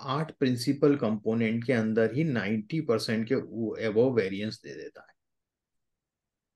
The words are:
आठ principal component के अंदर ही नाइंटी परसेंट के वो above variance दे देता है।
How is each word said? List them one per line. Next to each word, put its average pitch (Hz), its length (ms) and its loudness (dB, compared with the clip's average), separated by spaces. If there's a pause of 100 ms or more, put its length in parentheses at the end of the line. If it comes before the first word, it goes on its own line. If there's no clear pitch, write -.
आठ 143 320 -2
principal 135 640 2
component 113 680 0
के 127 80 0
अंदर 113 420 2
ही 151 100 0
नाइंटी 113 560 -2
परसेंट 113 480 0
के 135 60 0
वो 110 460 -4
above 113 360 2
variance 104 480 -2
दे 71 100 -14
देता 73 360 -16
है। - 40 -20 (1400)